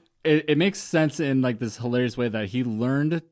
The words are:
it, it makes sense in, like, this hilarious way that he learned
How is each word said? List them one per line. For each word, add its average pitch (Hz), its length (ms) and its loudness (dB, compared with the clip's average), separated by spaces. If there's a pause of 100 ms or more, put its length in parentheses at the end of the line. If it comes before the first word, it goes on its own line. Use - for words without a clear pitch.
(280)
it, 156 220 4
it 147 80 4
makes 190 220 2
sense 156 400 0
in, 135 220 2
like, 123 180 0
this 113 180 -6
hilarious 120 400 0
way 120 120 0
that 107 200 -2
he 127 140 -2
learned 135 580 0 (100)